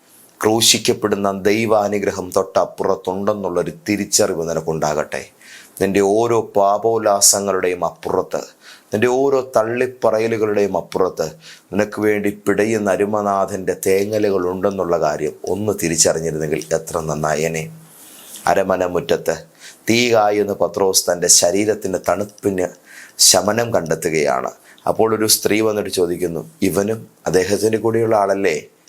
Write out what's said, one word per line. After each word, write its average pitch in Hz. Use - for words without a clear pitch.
ക്രൂശിക്കപ്പെടുന്ന 107
ദൈവാനുഗ്രഹം 101
തൊട്ടപ്പുറത്തുണ്ടെന്നുള്ളൊരു 92
തിരിച്ചറിവ് 98
നിനക്കുണ്ടാകട്ടെ. 76
നിൻ്റെ 98
ഓരോ 117
പാപോല്ലാസങ്ങളുടെയും 101
അപ്പുറത്ത്, 90
നിൻ്റെ 110
ഓരോ 139
തള്ളിപ്പറയലുകളുടെയും 110
അപ്പുറത്ത് 87
നിനക്ക് 104
വേണ്ടി 104
പിടയുന്ന 101
അരുമനാഥൻ്റെ 98
തേങ്ങലുകൾ 101
ഉണ്ടെന്നുള്ള 92
കാര്യം 76
ഒന്ന് 101
തിരിച്ചറിഞ്ഞിരുന്നെങ്കിൽ 80
എത്ര 82
നന്നായേനെ. 78
അരമന 92
മുറ്റത്ത് 82
തീ 113
കായുന്ന 104
പത്രോസ് 95
തൻ്റെ 87
ശരീരത്തിൻ്റെ 98
തണുപ്പിന് 95
ശമനം 104
കണ്ടെത്തുകയാണ്. 78
അപ്പോൾ 110
ഒരു 107
സ്ത്രീ -
വന്നിട്ട് 104
ചോദിക്കുന്നു, 85
"ഇവനും 101
അദ്ദേഹത്തിൻ്റെ 104
കൂടെയുള്ള 113
ആളല്ലേ?" 98